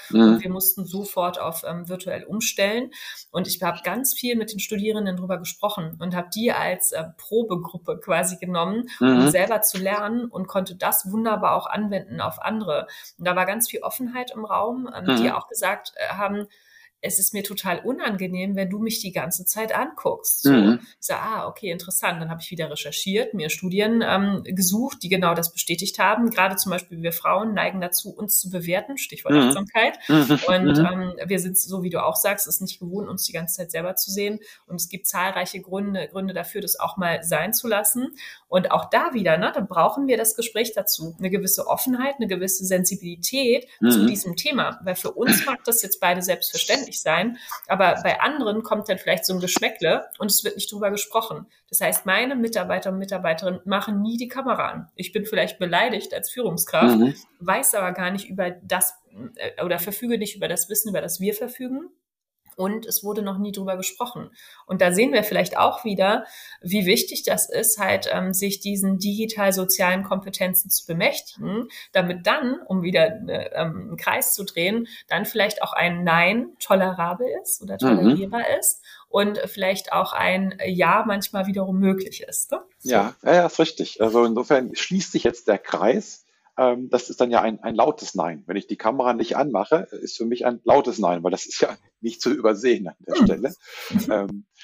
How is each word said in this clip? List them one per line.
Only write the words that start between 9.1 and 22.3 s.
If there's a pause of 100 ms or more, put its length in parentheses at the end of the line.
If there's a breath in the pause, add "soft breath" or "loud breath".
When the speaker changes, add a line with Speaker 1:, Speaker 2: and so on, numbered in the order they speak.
Speaker 1:
Mhm.
Speaker 2:
selber
zu
lernen
und
konnte
das
wunderbar
auch
anwenden
auf
andere. (320 loud breath)
Und
da
war
ganz
viel
Offenheit
im
Raum,
ähm,
die
Speaker 1:
Mhm.
Speaker 2:
auch
gesagt,
äh,
haben, (540 soft breath)
„Es
ist
mir
total
unangenehm,
wenn
du
mich
die
ganze
Zeit
anguckst.“
So.
Speaker 1:
Mhm. (200 loud breath)
Speaker 2:
Ich
so,
„Ah,
okay,
interessant.“
Dann